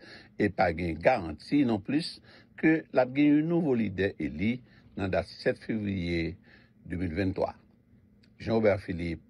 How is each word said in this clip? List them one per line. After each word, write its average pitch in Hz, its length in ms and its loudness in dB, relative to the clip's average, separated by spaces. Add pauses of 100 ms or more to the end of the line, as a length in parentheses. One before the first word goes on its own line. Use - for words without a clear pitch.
(400)
e 101 100 2
pa 92 220 0
genyen 82 320 -4
garanti 117 640 0
non 107 160 0
plis 147 320 -4 (420)
ke 160 300 4
l 127 160 2
ap 127 100 0
genyen 147 300 6
yon 165 140 -2
nouvo 143 200 2
lidè 98 360 0 (100)
eli 82 320 -2 (420)
nan 95 160 -2
dat 85 160 -2
sèt - 380 -4
fevriye 90 640 -2 (560)
de 87 100 -8
mil 87 160 -4
vennntwa. 95 380 -2 (920)
Jean-Robert 107 380 2
Philippe, 85 480 -6